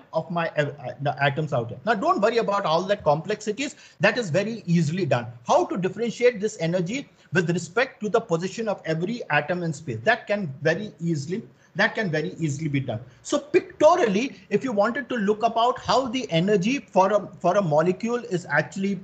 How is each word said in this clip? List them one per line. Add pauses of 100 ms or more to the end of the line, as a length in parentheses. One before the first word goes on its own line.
(120)
of
my,
uh,
uh,
the
atoms
out
here.
Now,
don't
worry
about
all
that
complexities. (240)
That
is
very
easily
done. (200)
How
to
differentiate
this
energy (240)
with
respect
to
the
position
of
every
atom
in
space?
That
can
very
easily, (340)
that
can
very
easily
be
done. (240)
So
pictorially, (140)
if
you
wanted
to
look
about
how
the
energy
for
a, (120)
for
a
molecule
is
actually,